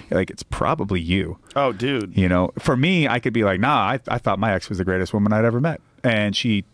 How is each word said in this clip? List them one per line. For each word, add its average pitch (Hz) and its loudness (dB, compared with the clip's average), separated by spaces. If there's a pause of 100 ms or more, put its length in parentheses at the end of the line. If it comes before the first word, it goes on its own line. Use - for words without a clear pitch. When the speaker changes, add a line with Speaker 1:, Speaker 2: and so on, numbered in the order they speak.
(100)
Speaker 1:
you're 90 2
like, 92 -2
"It's - -14
probably 101 -2
you." 85 -2 (180)
Speaker 2:
Oh, 135 2
dude. 107 -4
Speaker 1:
You 92 4
know, 90 2
for 139 0
me, 156 2
I 120 0
could 120 -2
be 113 2
like, 98 2
"Nah, 131 2 (160)
I, 135 -4
I 117 -4
thought 98 -2
my 107 0
ex 95 -4
was 95 -4
the 92 -2
greatest 92 0
woman 104 2
I'd 110 2
ever 117 2
met." 156 -2 (240)
And 104 0
she 104 0